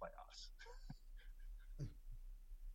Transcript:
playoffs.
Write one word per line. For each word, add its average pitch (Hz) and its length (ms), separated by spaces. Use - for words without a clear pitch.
playoffs. - 460